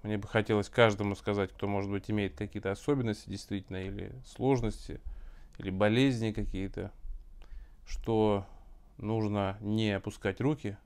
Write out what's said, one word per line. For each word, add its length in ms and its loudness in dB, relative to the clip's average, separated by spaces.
э, 40 -6
мне 100 0
бы 80 -4
хотелось 440 2
каждому 460 4
сказать, 360 0
кто, 160 -4
может 240 0
быть, 180 -2
имеет 280 0
какие-то 340 -4
особенности 580 0
действительно, 540 -6
или 300 -8
сложности, 760 -2
или 120 -6
болезни 640 4
какие-то, 640 -4
что 600 2
нужно 640 0
не 320 2
опускать 480 -2
руки 460 0